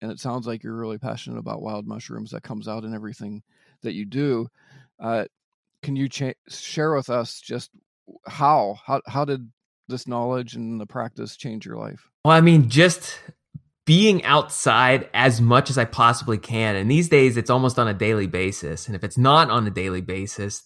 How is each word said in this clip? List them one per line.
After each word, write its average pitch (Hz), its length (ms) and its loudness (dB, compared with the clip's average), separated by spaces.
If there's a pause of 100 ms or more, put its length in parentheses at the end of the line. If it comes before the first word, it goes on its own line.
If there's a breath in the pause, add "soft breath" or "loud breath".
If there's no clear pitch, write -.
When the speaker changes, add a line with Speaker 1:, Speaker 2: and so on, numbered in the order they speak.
Speaker 1:
and 110 80 -10
it 104 80 -14
sounds 120 280 -8
like 113 160 -10
you're 113 140 -12
really 110 220 -8
passionate 117 400 -10
about 110 240 -10
wild 107 240 -10
mushrooms. 110 460 -14
That 113 100 -12
comes 107 260 -14
out 110 160 -10
in 110 100 -12
everything 107 480 -14 (400)
that 110 120 -8
you 104 100 -10
do. 120 440 -4 (520 soft breath)
Uh, 113 240 -4 (580)
can 139 140 -6
you 135 120 -2
cha-, 131 260 -6 (140)
share - 460 -4
with 131 160 -4
us 120 300 -4
just 120 300 -10 (560)
how, 147 580 2
how, 135 220 -2
how 139 180 -4
did 131 260 -6 (380)
this 123 180 -10
knowledge 123 480 -4
and 113 260 -8
the 104 60 -12
practice 117 500 -10
change 110 300 -12
your 113 100 -12
life? 110 340 -14 (140)
Speaker 2:
Well, 160 120 8
I 165 40 8
mean, 160 280 8
just 165 500 2 (640)
being 190 400 6
outside 127 880 2
as 120 280 4
much 120 280 4
as 131 80 -4
I 120 80 2
possibly 120 540 2
can. 113 380 -2
And 101 120 -2
these 165 200 2
days, 131 280 6
it's 117 140 -2
almost 127 300 2
on 113 80 2
a 104 60 -2
daily 104 340 0
basis. 87 580 -6
And 110 80 -8
if 90 80 -10
it's 104 160 -8
not 139 320 4
on 113 160 0
a 101 40 -2
daily 92 300 -4
basis, 98 640 -8